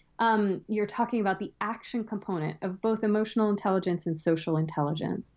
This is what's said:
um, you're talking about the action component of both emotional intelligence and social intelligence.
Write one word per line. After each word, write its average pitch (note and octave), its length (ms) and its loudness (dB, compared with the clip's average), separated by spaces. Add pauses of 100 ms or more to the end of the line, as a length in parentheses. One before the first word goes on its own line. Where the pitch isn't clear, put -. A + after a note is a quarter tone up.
(180)
um, G#3+ 500 2
you're G#3 200 0
talking A#3 340 -2
about F#3+ 180 0
the - 220 -6
action A3+ 420 -6
component E3 600 -4
of F#3+ 180 -6
both A3 220 0
emotional G#3+ 460 2
intelligence F#3+ 580 0
and E3 100 -2
social D#3+ 400 2
intelligence. D#3 800 -2